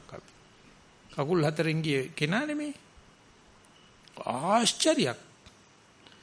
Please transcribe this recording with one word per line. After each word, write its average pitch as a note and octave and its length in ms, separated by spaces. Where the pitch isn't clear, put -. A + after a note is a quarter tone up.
අපි. - 220
කකුල් D3+ 360
හතරෙන් D#3 360
ගිය C#3+ 280
කෙනා E3+ 360
නෙමෙයි. D4 280
ආශ්චර්යයක්. F#3+ 1040